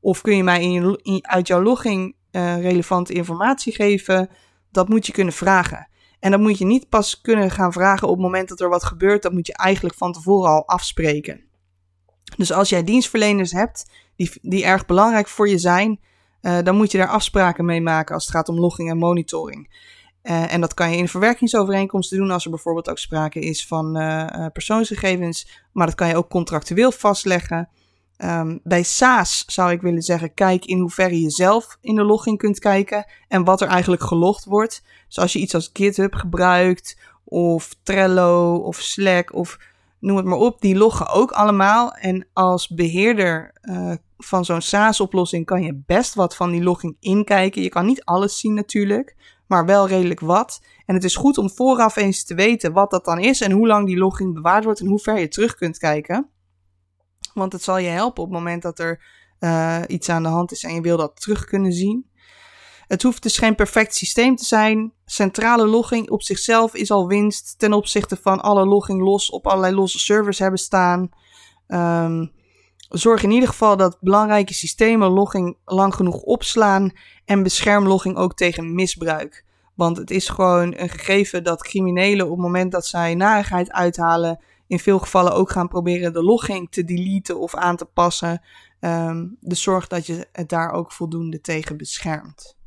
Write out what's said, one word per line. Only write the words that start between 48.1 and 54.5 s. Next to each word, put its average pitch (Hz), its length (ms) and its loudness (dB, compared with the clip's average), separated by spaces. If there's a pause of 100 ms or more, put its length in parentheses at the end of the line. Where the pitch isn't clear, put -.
zien 214 160 -2
natuurlijk, 208 600 -2 (300)
maar 170 200 2
wel 196 220 4
redelijk 180 320 0
wat. 180 400 0 (260)
En 185 80 0
het 185 100 0
is 180 120 0
goed 277 220 2
om 196 120 0
vooraf 247 460 2
eens 196 280 0
te 175 100 -12
weten 196 380 2
wat 196 180 2
dat 180 140 -2
dan 170 140 -2
is 247 220 2
en 196 120 2
hoe 214 140 4
lang 208 200 4
die 185 120 0
logging 190 360 0
bewaard 175 300 2